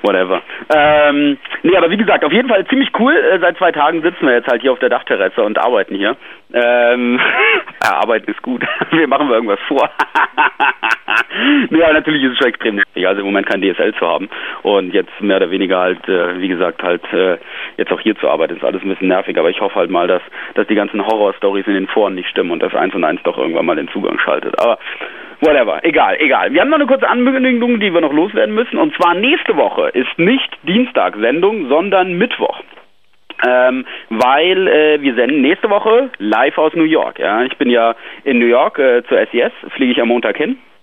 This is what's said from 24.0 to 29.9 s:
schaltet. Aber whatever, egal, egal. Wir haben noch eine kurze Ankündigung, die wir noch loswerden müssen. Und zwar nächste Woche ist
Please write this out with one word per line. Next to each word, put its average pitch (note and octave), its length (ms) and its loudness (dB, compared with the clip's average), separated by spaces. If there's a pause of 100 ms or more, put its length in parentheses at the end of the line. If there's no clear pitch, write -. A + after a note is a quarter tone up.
schaltet. - 400 -2
Aber A2+ 200 2 (640)
whatever, C3+ 420 2
egal, C#3 360 2
egal. A#2+ 320 2
Wir D#3 100 2
haben C4 80 2
noch D#4 80 2
eine D4 100 2
kurze C4+ 200 2
Ankündigung, B3 720 2
die G3+ 140 -2
wir E3+ 80 4
noch C#3+ 120 0
loswerden G#3 420 0
müssen. B3 220 -2
Und D#4 180 0
zwar F3 180 2
nächste A#3 420 0
Woche G2+ 340 0
ist - 280 -4